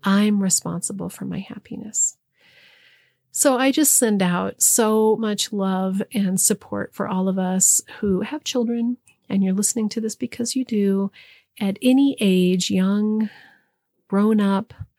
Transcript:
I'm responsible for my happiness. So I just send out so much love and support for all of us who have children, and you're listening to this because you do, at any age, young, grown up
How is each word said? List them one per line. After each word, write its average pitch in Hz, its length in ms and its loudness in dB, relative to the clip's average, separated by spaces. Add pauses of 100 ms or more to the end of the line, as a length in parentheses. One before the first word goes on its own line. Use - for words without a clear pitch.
I'm 202 380 2
responsible 190 680 -4
for 196 160 -12
my 190 140 -6
happiness. - 800 -8 (1120)
So 269 260 2
I 262 140 2
just 277 260 2
send 214 260 2
out 180 380 -2
so 220 560 2
much 214 340 -4
love 190 520 -2 (100)
and 190 260 0
support - 560 -4
for - 140 -6
all 185 180 -2
of 190 120 -2
us 185 420 2 (200)
who 196 200 0
have 285 240 -8
children, 233 540 -2 (300)
and 196 160 2
you're 185 100 0
listening 208 360 -2
to 233 100 -6
this 220 160 -6
because - 400 -6
you 262 80 -2
do, 196 480 -2 (480)
at 202 200 -4
any 269 380 4
age, 185 500 2
young, 208 600 0 (760)
grown 208 320 2
up 196 340 0 (240)